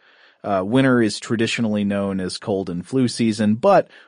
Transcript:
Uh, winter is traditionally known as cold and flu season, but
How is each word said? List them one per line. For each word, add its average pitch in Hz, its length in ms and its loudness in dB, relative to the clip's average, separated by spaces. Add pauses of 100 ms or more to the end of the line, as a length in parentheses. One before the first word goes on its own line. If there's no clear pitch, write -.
(440)
Uh, 95 220 0
winter 127 360 4
is 107 180 0
traditionally 110 640 -2
known 101 360 -2
as 92 200 -6
cold 95 320 -4
and 87 140 -8
flu 131 220 0
season, 110 480 0
but 196 340 2 (180)